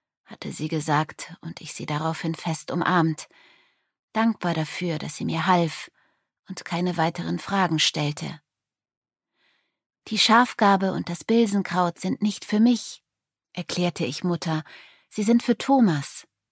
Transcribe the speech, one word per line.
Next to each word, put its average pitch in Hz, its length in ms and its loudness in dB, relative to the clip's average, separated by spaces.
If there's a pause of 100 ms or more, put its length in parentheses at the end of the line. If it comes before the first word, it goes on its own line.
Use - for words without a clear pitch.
(240)
hatte - 280 -14
sie 151 160 -6
gesagt 156 720 -2
und 160 200 -12
ich - 120 -10
sie - 140 -8
daraufhin 160 480 -2
fest - 360 -6
umarmt, 165 580 2 (840)
dankbar 214 420 0
dafür, 160 440 -4
dass - 180 -8
sie 165 80 -6
mir 160 220 -2
half 170 440 2 (580)
und - 160 -12
keine 175 320 -2
weiteren 165 420 0
Fragen 180 400 0
stellte. 151 600 -2 (1700)
„Die 214 100 -4
Schafgarbe 196 760 4
und 165 160 -4
das 175 140 -6
Bilsenkraut 202 800 2
sind - 220 -4
nicht 208 220 -2
für 214 140 0
mich“, 233 460 2 (480)
erklärte 175 520 -2
ich - 200 -6
Mutter, 165 400 -2 (440)
„sie 220 140 -4
sind 233 220 4
für 240 120 2
Thomas.“ 202 680 2 (260)